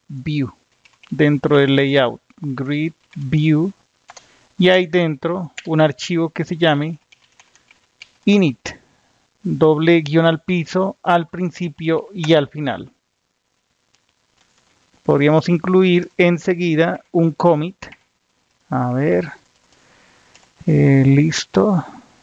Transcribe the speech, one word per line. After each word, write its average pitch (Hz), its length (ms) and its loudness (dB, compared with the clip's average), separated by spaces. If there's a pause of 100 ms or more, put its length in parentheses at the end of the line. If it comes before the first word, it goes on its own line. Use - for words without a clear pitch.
View 139 460 -6 (560)
dentro 147 480 0
del 139 200 4
layout. 135 440 0 (180)
Grid 147 540 -6 (220)
View. 156 580 0 (840)
Y 180 100 4
ahí 185 180 2
dentro 165 640 -2 (140)
un 160 160 0
archivo 160 480 0
que 160 160 -8
se 165 140 -8
llame 156 400 -2 (1300)
init, 196 420 2 (760)
doble 160 600 2
guión 156 240 0
al 165 160 -2
piso, 185 600 -4
al 170 260 0
principio 160 840 -6
y 165 220 0
al 143 140 2
final. 135 420 -8 (2250)
Podríamos 151 440 2
incluir 175 680 2
enseguida 175 840 0 (120)
un 165 200 2
commit. 165 540 -2 (840)
A 127 240 -4
ver. 156 380 -2 (1400)
Eh, 143 400 4
listo. 160 760 2 (400)